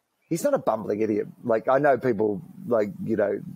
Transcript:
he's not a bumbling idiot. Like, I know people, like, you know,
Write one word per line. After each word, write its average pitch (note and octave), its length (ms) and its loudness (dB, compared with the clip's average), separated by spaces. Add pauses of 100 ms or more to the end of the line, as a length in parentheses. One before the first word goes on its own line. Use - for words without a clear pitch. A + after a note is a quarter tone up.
(280)
he's E3 160 -2
not C#4+ 100 0
a F#3+ 40 4
bumbling G#2+ 420 -2
idiot. G#2 260 0 (160)
Like, A2+ 260 0
I C3 100 6
know C#3+ 180 4
people, G#2+ 460 0 (240)
like, A2 240 2 (140)
you G#2+ 120 -2
know, G2+ 240 0 (160)